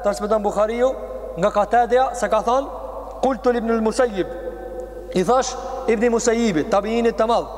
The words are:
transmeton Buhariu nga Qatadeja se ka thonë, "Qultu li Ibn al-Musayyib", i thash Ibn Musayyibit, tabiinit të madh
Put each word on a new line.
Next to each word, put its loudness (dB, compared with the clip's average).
transmeton 0
Buhariu 0
nga 2
Qatadeja 2
se -2
ka 2
thonë, 0
"Qultu 2
li 2
Ibn -2
al-Musayyib", 0
i 2
thash 2
Ibn 2
Musayyibit, 2
tabiinit 2
të 2
madh 2